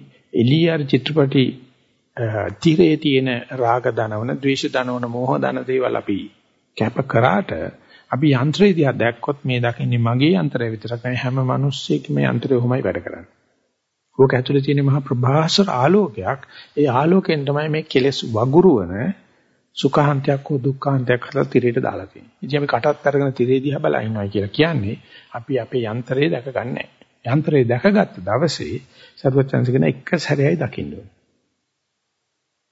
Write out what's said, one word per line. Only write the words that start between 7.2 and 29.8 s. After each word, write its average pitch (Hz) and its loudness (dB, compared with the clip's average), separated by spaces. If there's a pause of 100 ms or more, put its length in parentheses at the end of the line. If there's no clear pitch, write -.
අපි 139 2
යන්ත්‍රය 151 2
දිහා 151 0
දැක්කොත් 120 -2
මේ 127 -2
දකින්නේ 120 0
මගේ 127 2
යන්ත්‍රය 135 -2
විතරක් 113 -8
නෙවෙයි 123 -6
හැම 131 -2
මිනිස්සෙක්ම 139 -2
යන්ත්‍රය 131 0
ඔහොමයි 123 0
වැඩ 90 -4
කරන්නේ. - -14 (880)
ඕක 135 6
ඇතුලේ 139 2
තියෙන 143 0
මහා 139 2
ප්‍රභාස්වර 143 2
ආලෝකයක්. 139 2 (320)
ඒ 147 2
ආලෝකයෙන් 156 2
තමයි 147 -2
මේ 151 -4
කෙලෙස් 135 2
වගුරුවන 120 2 (800)
සුඛාන්තයක් 143 0
හෝ 147 -2
දුක්ඛාන්තයක් 131 -2
හදලා - -2
තිරේට 120 2
දාලා 120 -4
තියෙන්නේ. - -20
ඉතින් 139 -4
අපි 143 -2
කටත් 139 0
අරගෙන 139 2
තිරේ 127 2
දිහා 143 -4
බලා 147 0
ඉන්නවා 110 -4
කියලා 101 -4
කියන්නේ 135 0 (340)
අපි 120 -4
අපේ 113 -4
යන්ත්‍රය 127 -2
දැක 135 -6
ගන්න 120 -6
නැහැ. - -8 (360)
යන්ත්‍රය 143 2
දැකගත්ත 127 2
දවසේ 120 -2 (380)
සර්වඥාන්සේ 131 0
කියන 139 2